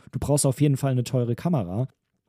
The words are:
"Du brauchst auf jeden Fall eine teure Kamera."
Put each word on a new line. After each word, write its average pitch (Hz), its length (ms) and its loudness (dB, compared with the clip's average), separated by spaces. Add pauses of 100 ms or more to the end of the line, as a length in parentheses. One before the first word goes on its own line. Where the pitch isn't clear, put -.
(120)
"Du 123 80 -6
brauchst 143 260 0
auf 135 140 2
jeden 143 160 4
Fall 135 160 0
eine 127 140 0
teure 120 300 0
Kamera." 123 520 -2 (420)